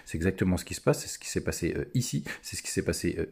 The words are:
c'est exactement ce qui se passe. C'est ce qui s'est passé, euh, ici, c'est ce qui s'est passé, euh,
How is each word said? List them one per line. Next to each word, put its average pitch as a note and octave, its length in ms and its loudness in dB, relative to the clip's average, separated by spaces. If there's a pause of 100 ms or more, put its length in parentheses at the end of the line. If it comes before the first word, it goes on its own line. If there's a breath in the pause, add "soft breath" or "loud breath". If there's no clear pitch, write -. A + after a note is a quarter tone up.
c'est - 100 -4
exactement F#2 400 4
ce - 80 -2
qui - 80 -8
se - 80 -8
passe. C#3+ 220 4
C'est - 60 -10
ce - 100 -8
qui - 100 -10
s'est - 160 -2
passé, E2+ 320 0
euh, - 160 0
ici, - 320 2 (160 loud breath)
c'est - 160 -8
ce - 60 -6
qui - 80 -6
s'est F#2+ 100 0
passé, - 380 0
euh, E2 140 0